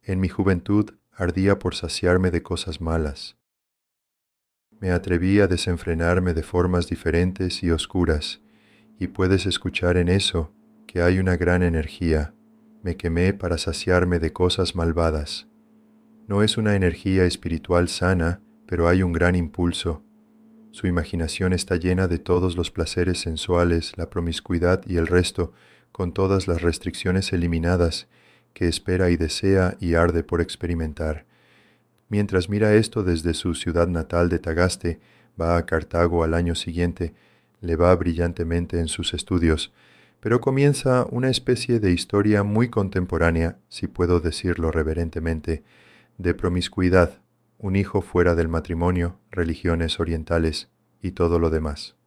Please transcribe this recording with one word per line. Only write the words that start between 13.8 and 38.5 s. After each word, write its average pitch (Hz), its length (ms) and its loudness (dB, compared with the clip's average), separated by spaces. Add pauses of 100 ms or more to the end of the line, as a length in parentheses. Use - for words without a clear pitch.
de 80 120 0
cosas 90 440 0
malvadas. 82 720 -2 (800)
No 101 160 2
es 107 140 0
una 107 180 2
energía 95 500 2
espiritual 87 640 0
sana, 90 520 0 (260)
pero 85 200 2
hay 92 160 4
un 87 80 0
gran 87 240 2
impulso. 87 680 -2 (680)
Su - 160 -6
imaginación 87 640 -2
está 90 240 -2
llena 90 320 0
de 85 120 -2
todos 90 360 0
los 85 160 -4
placeres 87 480 -2
sensuales, 85 800 0
la 85 120 -6
promiscuidad 87 760 -2
y 90 120 -2
el 82 100 0
resto, 90 440 0 (400)
con 90 220 -6
todas 95 340 0
las 85 140 -2
restricciones 90 720 -2
eliminadas, 85 760 0 (460)
que - 140 -2
espera 90 420 0
y 87 80 4
desea 92 640 0
y 85 160 0
arde 82 280 2
por 85 160 -2
experimentar. 80 880 -4 (840)
Mientras 98 400 0
mira 107 240 2
esto 110 300 2
desde 85 300 0
su 85 200 -2
ciudad 85 340 0
natal 87 420 0
de 85 100 0
Tagaste, 85 600 -2 (400)
va 85 180 2
a 82 80 0
Cartago 85 580 0
al 82 100 0
año 85 220 0
siguiente, 85 580 -4 (480)
le 82 140 -2
va 87 200 6
brillantemente 85 840 -2